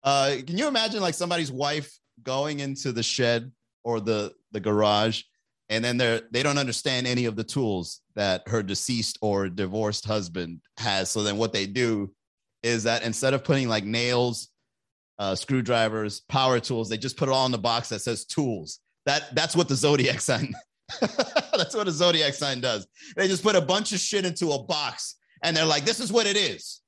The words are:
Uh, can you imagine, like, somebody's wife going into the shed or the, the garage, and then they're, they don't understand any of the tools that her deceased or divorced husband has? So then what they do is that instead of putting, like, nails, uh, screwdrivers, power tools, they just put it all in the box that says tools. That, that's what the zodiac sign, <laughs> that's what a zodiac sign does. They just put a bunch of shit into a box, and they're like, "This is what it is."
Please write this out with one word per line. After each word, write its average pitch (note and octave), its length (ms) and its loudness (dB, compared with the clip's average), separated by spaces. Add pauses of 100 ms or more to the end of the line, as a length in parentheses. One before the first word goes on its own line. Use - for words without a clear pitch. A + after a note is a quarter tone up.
Uh, C#3 320 4 (100)
can E3+ 100 -6
you B3+ 120 2
imagine, A3 340 0
like, F3 140 0
somebody's E3+ 360 -2
wife C#3+ 460 -4 (240)
going C#3+ 380 -2
into C3+ 320 -4
the A#2 100 -2
shed A#2 500 2 (320)
or A#2 160 -2
the, G#2 320 -2 (200)
the G#2+ 80 -6
garage, G#2 640 4 (460)
and A2+ 140 0
then A#2+ 140 0
they're, A#2 320 2
they A#2+ 140 0
don't C#3+ 160 2
understand B2+ 480 -2
any B2 180 0
of A2 100 -2
the A2 80 -4
tools G#2 580 -2 (120)
that G2 340 0
her G#2+ 140 0
deceased G#2 600 -4
or G2 260 0
divorced G#2 560 -4
husband F2 560 -4 (160)
has? G2 320 0
So G#2+ 140 -2
then G2+ 140 0
what A2 160 0
they G2 120 -2
do G2+ 480 -2 (480)
is A#2 220 0
that A#2 180 2
instead B2 320 0
of C3 100 -2
putting, C3+ 240 2
like, G#2+ 160 0
nails, A#2+ 640 0 (680)
uh, G2 160 -2
screwdrivers, A2 840 0
power C3 400 2
tools, A2+ 280 -4
they A2 120 -4
just B2+ 180 -6
put C#3+ 100 0
it C3+ 40 0
all C3 160 4
in B2+ 40 2
the A#2+ 60 0
box A#2 320 0
that G#2+ 140 -6
says A#2 220 -4
tools. A2 560 -4 (260)
That, C#3+ 260 0
that's D#3 220 0
what E3+ 140 4
the C#3 60 2
zodiac C3 460 4
sign, C3 320 0 (340)
<laughs> - 140 -6
that's - 720 0
what G#3 120 0
a F3 40 0
zodiac D#3 420 4
sign C3+ 280 -4
does. A2 260 -2 (280)
They F#3+ 120 2
just F#3 160 0
put G#3 120 4
a F3+ 60 8
bunch F#3+ 300 0
of F#3 80 -2
shit G3 260 0
into E3+ 260 -2
a C3+ 120 -2
box, D3 520 -6 (260)
and D#3+ 140 2
they're D#3+ 100 4
like, D3 200 2
"This A3+ 140 0
is A3+ 120 -4
what A3+ 160 4
it G3+ 100 2
is." D#3 500 -2